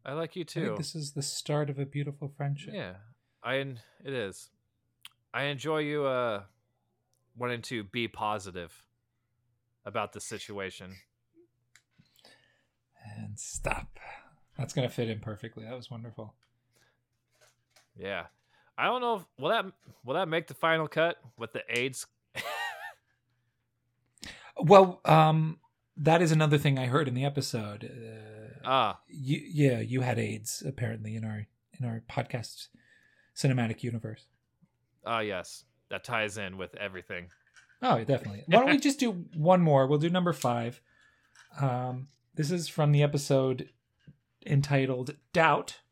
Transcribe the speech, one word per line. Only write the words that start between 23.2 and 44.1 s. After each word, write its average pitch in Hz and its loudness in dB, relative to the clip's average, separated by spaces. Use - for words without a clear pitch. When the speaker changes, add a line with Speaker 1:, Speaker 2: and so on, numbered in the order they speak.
Speaker 2:
Well, 180 10
um, 156 6
that 160 6
is 160 6
another 156 6
thing 143 2
I 127 -2
heard 135 2
in 123 -2
the 131 0
episode. 113 -4
Uh, 110 -16
Speaker 1:
Ah. 120 2
Speaker 2:
you, 143 -4
yeah, 139 2
you 123 -2
had 123 0
aids 110 -6
apparently 110 -6
in 110 -6
our, 107 -8
in 123 -4
our 113 -8
podcast - -8
cinematic 123 0
universe. 113 -8
Speaker 1:
Ah, 113 -2
yes. 98 -6
That 98 -8
ties 107 -2
in 95 -10
with 90 -10
everything. 90 -10
Speaker 2:
Oh, 160 0
definitely. 117 -2
Why 185 8
don't 269 4
we 294 8
Speaker 1:
<laughs> - 4
Speaker 2:
just 277 2
do 196 -2
one 175 6
more? 135 6
We'll 147 2
do 170 0
number 175 2
five. 120 -2
Um, 127 -2
this 151 -2
is 175 -2
from 147 4
the 143 8
episode 135 2